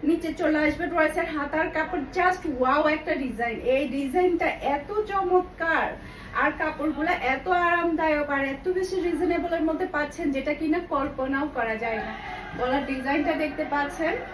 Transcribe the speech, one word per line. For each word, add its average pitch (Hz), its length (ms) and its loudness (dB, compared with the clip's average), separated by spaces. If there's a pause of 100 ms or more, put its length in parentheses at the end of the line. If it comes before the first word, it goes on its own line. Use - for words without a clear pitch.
নিচে 320 200 0 (120)
চলে 311 260 4
আসবে 311 260 0
ড্রেসের 330 420 2
হাতার 311 400 0
কাপড়। 311 280 -2 (120)
just 359 280 2 (140)
ওয়াও 262 260 4 (140)
একটা 311 160 -2 (100)
ডিজাইন, 233 340 -2 (180)
এই 285 80 2 (120)
ডিজাইনটা 330 520 2 (280)
এত 294 140 -6 (200)
চমৎকার, 359 760 2 (540)
আর 294 180 4
কাপড়গুলো 302 520 0 (220)
এত 277 120 -4 (220)
আরামদায়ক, 320 680 2
আর 277 80 2 (100)
এত - 120 -8 (120)
বেশি 381 180 -2 (120)
রিজনেবলের 330 600 0
মধ্যে 320 260 0
পাচ্ছেন, - 400 -2
যেটা 285 240 0
কিনা 320 200 2 (140)
কল্পনাও 269 540 0 (100)
করা 226 260 0
যায় 220 220 -2
না। 220 80 -8 (440)
গলার 262 340 0
ডিজাইনটা 294 420 0 (100)
দেখতে 302 200 -4 (100)
পাচ্ছেন। 294 420 -2 (180)